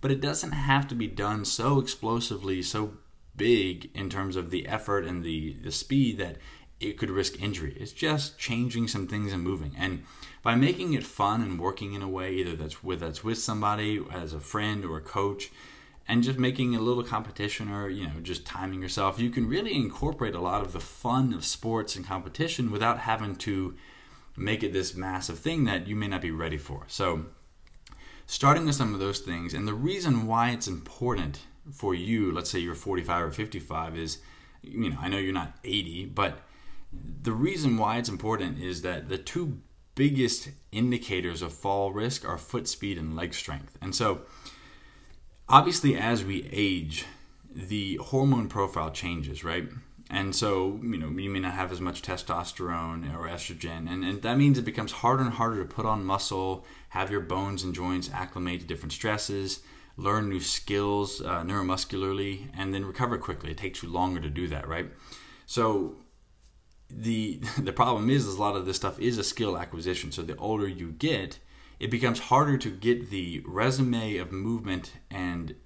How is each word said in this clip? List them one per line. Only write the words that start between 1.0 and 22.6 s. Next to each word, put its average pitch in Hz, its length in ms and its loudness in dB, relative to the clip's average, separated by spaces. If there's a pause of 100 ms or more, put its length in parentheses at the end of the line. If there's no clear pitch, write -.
done 104 380 0
so 131 340 4
explosively, 101 840 0
so 104 340 -2 (380)
big 101 580 4
in 98 160 -4
terms 95 260 -2
of 87 140 -2
the 90 180 -2
effort 101 380 0
and 87 180 -4
the, 78 400 -4
the 87 80 -6
speed 127 460 2
that 85 200 -6 (420)
it 104 180 -4
could 110 120 -2
risk 92 320 0
injury. 87 380 -4
It's 104 120 -8
just 151 460 0
changing 117 500 0
some 98 200 -2
things 104 260 -2
and 90 100 0
moving. 82 340 -2
And 92 260 -2 (400)
by 117 100 4
making 170 400 4
it 110 100 0
fun 104 380 2
and 95 180 -2
working 98 340 -4
in 101 100 -4
a 95 40 -4
way, 95 280 -2
either 87 200 0
that's 78 280 -8
with, 90 160 -2
that's 80 240 -6
with 113 160 0
somebody, 107 600 0 (120)
as 85 220 -6
a 76 60 -6
friend 104 460 -2
or 80 120 -4
a 76 40 -8
coach, 101 480 -2 (580)
and 117 140 4
just 131 160 4
making 127 380 2
a 113 40 2
little 120 240 2
competition 107 680 -4
or, 101 200 -4
you 95 160 -4
know, 76 160 -4
just 85 240 -6
timing 95 360 -4
yourself, 98 380 0
you 120 120 2
can 117 180 2
really 202 240 0
incorporate 117 640 0
a 85 40 -2
lot 90 220 2
of 90 120 -4
the 90 60 -4
fun 123 540 2
of 85 100 -4
sports 110 520 -2
and 92 100 -8
competition 98 640 -2